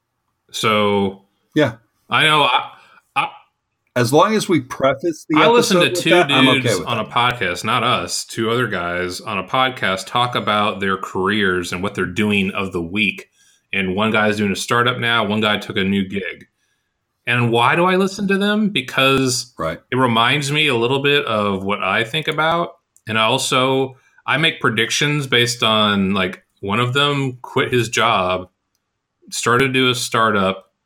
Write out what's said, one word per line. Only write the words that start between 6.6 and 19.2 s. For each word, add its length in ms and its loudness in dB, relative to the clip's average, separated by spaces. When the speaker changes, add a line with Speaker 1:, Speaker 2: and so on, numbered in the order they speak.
Speaker 1:
dudes 180 0
Speaker 2:
with 80 -6
Speaker 1:
on 100 -2
Speaker 2:
that. 100 -4
Speaker 1:
a 20 -18
podcast, 540 -2
not 180 0
us, 420 -2
two 260 -4
other 180 0
guys 520 -4
on 180 -6
a 60 -6
podcast 600 -2
talk 280 -2
about 460 0
their 160 0
careers 760 -2
and 100 -6
what 120 -6
they're 120 -2
doing 460 0
of 200 -6
the 100 -4
week. 480 -4
And 240 -4
one 160 0
guy's 240 2
doing 160 0
a 40 -4
startup 420 0
now, 280 0
one 140 -2
guy 180 2
took 180 -10
a 80 0
new 240 0
gig. 380 -10
And 240 2
why 240 4
do 100 2
I 120 2
listen 320 -2
to 100 2
them? 320 2
Because 880 0